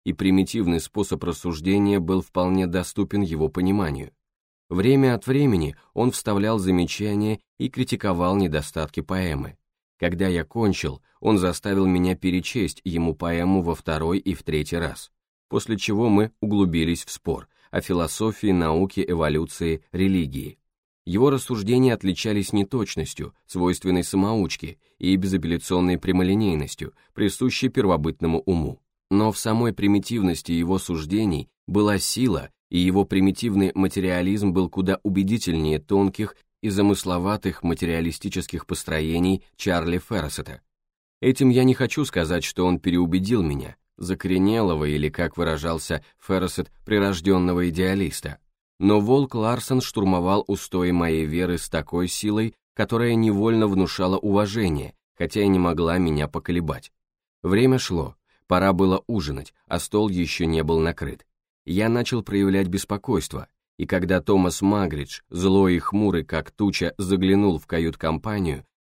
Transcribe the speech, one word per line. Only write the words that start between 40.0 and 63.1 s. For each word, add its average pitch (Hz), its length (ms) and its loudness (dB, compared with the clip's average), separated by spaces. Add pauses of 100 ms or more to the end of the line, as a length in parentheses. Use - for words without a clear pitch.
Этим 131 280 4
я 127 140 6
не 127 100 6
хочу 135 320 -2
сказать, 85 380 -2
что - 220 -2
он 90 140 2
переубедил 92 640 2
меня, 71 340 -4 (220)
закоренелого 92 880 0
или, 76 240 0
как 82 280 -4
выражался 82 640 -4 (160)
Ферресет, 92 520 -2 (140)
прирожденного 90 840 2
идеалиста. 92 720 -4 (400)
Но 101 200 6
Волк 131 360 2
Ларсен 120 440 -2
штурмовал 95 680 0
устои 90 440 -2
моей 82 340 2
веры 87 320 -2
с - 120 -8
такой - 380 -2
силой, 107 480 -2 (180)
которая 117 420 0
невольно 110 520 4
внушала 95 500 0
уважение, 98 800 0 (220)
хотя 87 240 -2
и 101 60 4
не 95 120 6
могла 85 380 2
меня 76 300 0
поколебать. 80 640 -6 (500)
Время 120 380 4
шло, 78 360 -4 (320)
пора 92 260 4
было 92 340 2
ужинать, 73 460 -6 (140)
а 87 120 -4
стол 104 300 0
еще 87 360 -2
не 80 180 0
был 80 160 0
накрыт. 80 460 -4 (400)
Я 98 220 0
начал 117 340 -2
проявлять 98 460 2
беспокойство, 95 800 -4 (300)